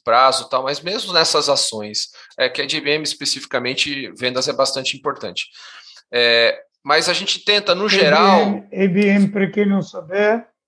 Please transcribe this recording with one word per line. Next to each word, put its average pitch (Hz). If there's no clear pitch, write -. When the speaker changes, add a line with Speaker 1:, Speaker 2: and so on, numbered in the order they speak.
Speaker 1:
prazo 127
e -
tal, 131
mas 143
mesmo 190
nessas 160
ações, 107
é 127
que 135
a 139
de 143
A 156
B 139
M 156
especificamente, 131
vendas 127
é 147
bastante 131
importante. 131
É, 117
mas 160
a 180
gente -
tenta, 208
no 202
geral 190
Speaker 2:
A -
B 202
M, 190
A 196
B 202
M, 202
pra 202
quem 208
não 196
souber, 202